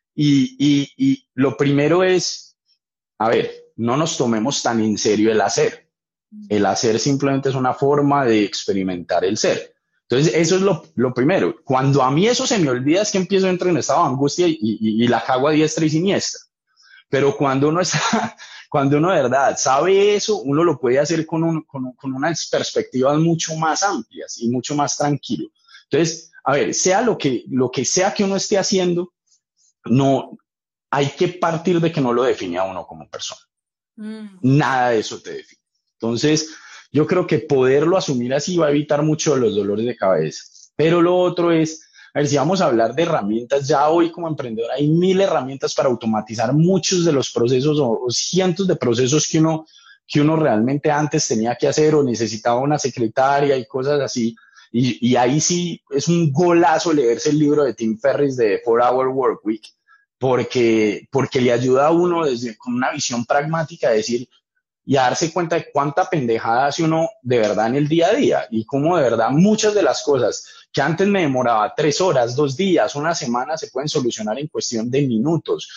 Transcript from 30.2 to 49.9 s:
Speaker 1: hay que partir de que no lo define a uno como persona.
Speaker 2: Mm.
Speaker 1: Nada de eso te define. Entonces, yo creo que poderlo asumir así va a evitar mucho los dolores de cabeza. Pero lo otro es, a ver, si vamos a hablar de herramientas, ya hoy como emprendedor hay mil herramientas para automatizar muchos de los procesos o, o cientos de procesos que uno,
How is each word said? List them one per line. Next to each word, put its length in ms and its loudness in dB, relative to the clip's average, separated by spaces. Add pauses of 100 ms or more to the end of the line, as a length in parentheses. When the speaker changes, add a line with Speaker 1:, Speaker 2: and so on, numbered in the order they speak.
Speaker 1:
hay 220 0
que 180 -2
partir 520 -2
de 100 2
que 100 -4
no 120 2
lo 100 2
define 360 -2
a 60 0
uno 220 -8
como 220 -20
persona. 320 -12 (560)
Speaker 2:
Mm. 460 -16
Speaker 1:
Nada 480 2
de 100 2
eso 200 -8
te 120 -16
define. 300 -16 (320)
Entonces, 600 -2 (400)
yo 100 2
creo 200 0
que 140 0
poderlo 580 2
asumir 340 -4
así 240 -2
va 100 2
a 40 2
evitar 320 0
mucho 340 0
los 180 2
dolores 300 -2
de 120 -4
cabeza. 480 -2 (300)
Pero 280 2
lo 140 4
otro 360 2
es, 300 0 (320)
a 60 0
ver, 80 2
si 80 0
vamos 260 0
a 40 2
hablar 280 2
de 80 0
herramientas, 640 -2
ya 220 2
hoy 200 2
como 180 -10
emprendedor 420 -6
hay 180 0
mil 320 2
herramientas 540 -2
para 160 0
automatizar 640 -2
muchos 500 2
de 80 2
los 180 0
procesos 480 0
o, 280 0
o 40 -2
cientos 560 -2
de 100 0
procesos 520 0
que 100 -2
uno, 280 0 (400)